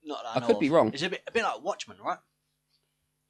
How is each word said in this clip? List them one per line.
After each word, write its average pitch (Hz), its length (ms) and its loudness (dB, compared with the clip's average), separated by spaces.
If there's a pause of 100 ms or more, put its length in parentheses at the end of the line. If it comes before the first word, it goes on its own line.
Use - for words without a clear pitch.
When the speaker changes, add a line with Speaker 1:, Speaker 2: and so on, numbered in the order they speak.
Speaker 1:
Not 147 200 -8
that - 60 -10
I - 80 -8
Speaker 2:
I - 20 2
Speaker 1:
know 120 80 -2
Speaker 2:
could 214 120 4
be 156 80 2
Speaker 1:
of. 143 60 2
Speaker 2:
wrong. 120 200 6
Speaker 1:
It's 139 100 -4
a 185 60 -2
bit, - 180 -6
a - 40 -12
bit 226 120 0
like 123 180 -2
Watchmen, 190 420 -8
right? 170 140 -4 (1120)